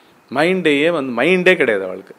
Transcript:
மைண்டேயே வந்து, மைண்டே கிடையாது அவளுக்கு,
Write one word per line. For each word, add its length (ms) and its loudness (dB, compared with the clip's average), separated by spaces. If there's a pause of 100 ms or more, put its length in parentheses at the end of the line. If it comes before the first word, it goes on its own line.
(300)
மைண்டேயே 600 0
வந்து, 220 -4
மைண்டே 440 2
கிடையாது 280 0
அவளுக்கு, 340 -12